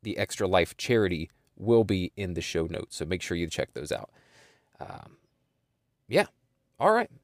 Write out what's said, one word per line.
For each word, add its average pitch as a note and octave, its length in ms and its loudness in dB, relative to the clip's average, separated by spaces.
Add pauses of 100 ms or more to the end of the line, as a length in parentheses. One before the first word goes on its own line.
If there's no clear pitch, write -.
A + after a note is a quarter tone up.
the G#2+ 140 -6
Extra G2+ 300 -2
Life F#2 300 4
charity, F#2 520 0 (280)
will A2+ 260 4
be F#2 340 0
in F#2 180 -4
the E2+ 60 -4
show E2 260 -2
notes. - 300 -10
So - 80 -6
make E2+ 160 -4
sure - 160 -6
you E2+ 120 -2
check - 240 -6
those D2 180 -10
out. - 200 -8 (680)
Um, - 380 -16 (920)
yeah. D#3+ 200 2 (520)
All F#3 140 4
right. A3+ 180 0 (140)